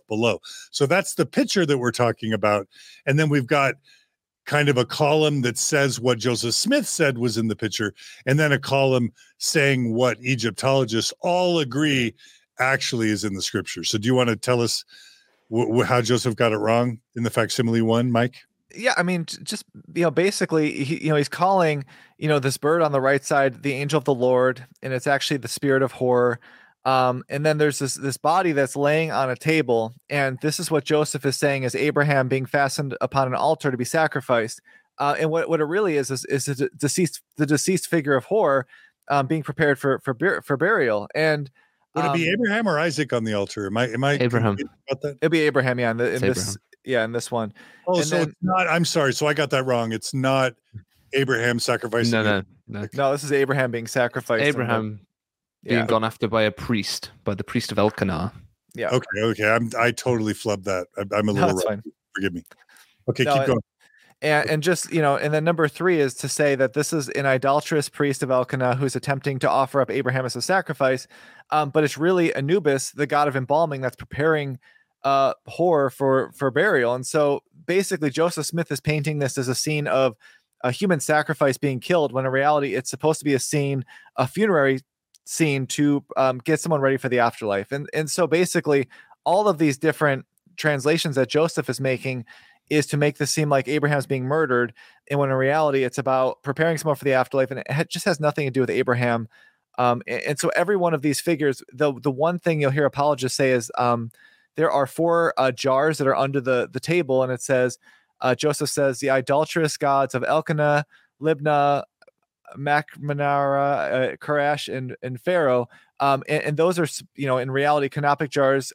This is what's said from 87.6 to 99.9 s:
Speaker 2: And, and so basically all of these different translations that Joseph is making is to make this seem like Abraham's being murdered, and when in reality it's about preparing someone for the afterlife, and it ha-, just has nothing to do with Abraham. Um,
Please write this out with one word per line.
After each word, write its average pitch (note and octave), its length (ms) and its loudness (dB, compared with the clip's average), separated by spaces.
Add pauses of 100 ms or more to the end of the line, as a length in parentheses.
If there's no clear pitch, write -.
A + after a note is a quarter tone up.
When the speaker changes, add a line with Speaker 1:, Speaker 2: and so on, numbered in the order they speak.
Speaker 2:
And, C#3+ 200 -8
and D#3 160 -2
so E3+ 180 0
basically D3+ 600 2 (380)
all G3+ 240 2
of E3 80 0
these D3 200 2
different D3 480 0 (300)
translations D3 640 0
that B2+ 100 2
Joseph D3+ 420 0
is C3+ 120 -6
making C3 420 -4 (460)
is D3+ 180 2
to D3+ 100 -4
make D3 200 2
this C#3+ 120 -2
seem D3+ 200 0
like C3+ 180 2
Abraham's D3 400 0
being C3 160 -4
murdered, B2+ 500 0 (360)
and C#3+ 100 -2
when C#3 100 0
in C3 60 0
reality C3+ 480 2
it's B2 140 -2
about C3 460 0
preparing D#3+ 340 -2
someone D3+ 180 0
for - 80 -10
the C#3 100 2
afterlife, C3 380 0
and C3 80 -8
it - 100 -10
ha-, D3 140 -2
just - 220 -8
has D#3 160 0
nothing D3 260 0
to C3 40 -2
do C3 100 0
with A#2 80 0
Abraham. A#2+ 580 0 (500)
Um, A#2+ 300 2